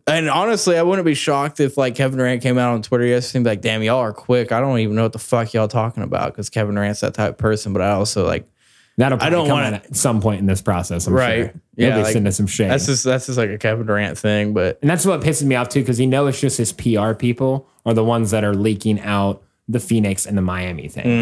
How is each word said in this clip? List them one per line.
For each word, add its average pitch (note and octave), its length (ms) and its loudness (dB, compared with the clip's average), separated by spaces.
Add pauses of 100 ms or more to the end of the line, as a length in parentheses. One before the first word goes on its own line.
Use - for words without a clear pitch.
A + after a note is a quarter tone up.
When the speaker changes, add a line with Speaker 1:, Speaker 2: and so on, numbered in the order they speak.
Speaker 1:
And D#3 240 0
honestly, F3+ 480 2
I E3 40 4
wouldn't F3+ 220 2
be D#3+ 100 4
shocked C#3+ 460 -2
if, C#3 160 0
like, B2+ 200 0
Kevin C3+ 220 0
Durant B2+ 220 0
came B2+ 160 0
out B2 160 2
on A2+ 80 -2
Twitter A#2+ 240 0
yesterday B2 340 0
and A#2+ 60 2
be A#2 60 4
like, G#2 100 -2
"Damn, A2 220 -2
y'all A2+ 160 2
are A2 160 -2
quick. B2 380 0
I A#2 80 2
don't C3 180 0
even G#2+ 180 0
know A2+ 60 2
what A2+ 100 0
the A2+ 60 -10
fuck A#2 340 -2
y'all A2 160 2
talking A2+ 340 -2
about," F2+ 320 -4
'cause G#2 140 -8
Kevin G#2 260 -2
Durant's G#2 260 -2
that F#2+ 120 -2
type G2+ 200 -2
of - 60 -12
person. G#2+ 360 0
But G2 80 0
I G2+ 80 2
also, G2+ 360 0
like, E2 200 -2 (500)
Speaker 2:
That'll C3 200 2
Speaker 1:
I C3 120 0
Speaker 2:
probably E3+ 100 2
Speaker 1:
don't D#3 100 0
Speaker 2:
come C#3+ 80 4
Speaker 1:
wanna B2 200 0
Speaker 2:
out G2+ 100 -10
at - 100 -8
some A#2 240 2
point G#2 200 0
in G2+ 60 0
this F#2+ 160 0
process, F2 460 -2
I'm - 60 2
Speaker 1:
Right. B2 220 2
Speaker 2:
sure. A#2 160 -2 (240)
Speaker 1:
Yeah, A#2+ 120 2
Speaker 2:
He'll A2 80 2
be G#2+ 80 2
Speaker 1:
like, A2 80 0
Speaker 2:
sending G#2 200 2
some G2+ 140 0
shade. F#2+ 240 0
Speaker 1:
that's C#3 160 0
just, C3+ 180 0
that's B2+ 220 0
just, B2+ 100 -4
like, A2 140 0
a G#2 80 -8
Kevin A2 280 -2
Durant G#2 300 0
thing. G#2 380 0
But F#2 280 0
Speaker 2:
And C#3+ 60 4
that's E3+ 160 2
what F3 160 2
pisses D3 220 -2
me C3 140 2
off, B2 120 -2
too, C#3 160 0
'cause A#2 140 0
you B2+ 80 2
know C#3 220 2
it's C3+ 120 -4
just C3 160 0
his A2+ 160 -2
P A#2 240 0
R A2 160 2
people C3 540 -2 (180)
are A#2 80 0
the A2 120 2
ones A2+ 260 2
that G#2+ 140 2
are G#2 100 2
leaking G#2 460 0
out G2+ 420 -2 (260)
the A#2 120 -2
Phoenix G#2 460 0
and G#2 120 -2
the F#2 40 0
Miami F2+ 460 -4
thing. - 180 -6 (160)